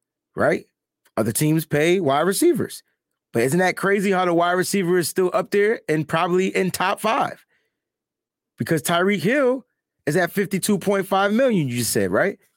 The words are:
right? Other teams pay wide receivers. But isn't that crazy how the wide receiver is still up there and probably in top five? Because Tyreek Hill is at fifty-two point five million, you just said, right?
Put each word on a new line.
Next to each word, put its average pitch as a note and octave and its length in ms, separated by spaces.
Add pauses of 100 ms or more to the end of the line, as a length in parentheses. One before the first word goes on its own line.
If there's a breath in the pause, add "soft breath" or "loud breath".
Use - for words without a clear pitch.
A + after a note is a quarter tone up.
(360)
right? D3 300 (520)
Other A2 160
teams D#3 320
pay E3 340
wide D3 220
receivers. G3+ 600 (520)
But A#2 100
isn't C#3 160
that F3+ 180
crazy G3 340
how F#3 140
the F3 80
wide E3+ 200
receiver F3+ 440
is E3+ 120
still F#3 240
up - 180
there G#3 360
and D#3 200
probably F3+ 480
in F#3+ 160
top F#3 300
five? A3 440 (1120)
Because D#3+ 240
Tyreek F3+ 380
Hill B3+ 460 (420)
is D3+ 80
at E3+ 160
fifty-two F#3+ 480
point G3 260
five G3+ 280
million, A3 340
you A#2+ 100
just A2+ 140
said, G2 200
right? D#3 280 (180)